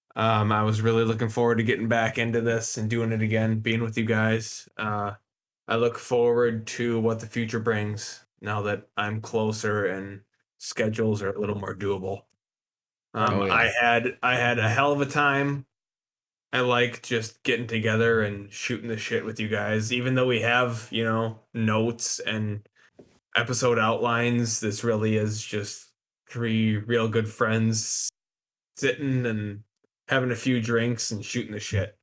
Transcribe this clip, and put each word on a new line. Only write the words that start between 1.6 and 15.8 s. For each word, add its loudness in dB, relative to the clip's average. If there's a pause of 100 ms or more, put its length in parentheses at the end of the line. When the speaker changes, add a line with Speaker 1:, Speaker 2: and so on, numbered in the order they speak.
Speaker 1:
getting 0
back 2
into 0
this -2
and -2
doing 0
it 0
again, 2
being 0
with -4
you 2
guys. 0
Uh, -4 (560)
I 2
look 2
forward 2
to -2
what 0
the -10
future -4
brings -4 (160)
now -4
that -4
I'm -2
closer -2
and -6 (340)
schedules -2
are -2
a -6
little -4
more -8
doable. -4 (920)
Um, 2
Speaker 2:
Oh, 0
yeah. 0
Speaker 1:
I 2 (100)
had, 2
I 2
had 2
a 2
hell 2
of 0
a -2
time. 0 (840)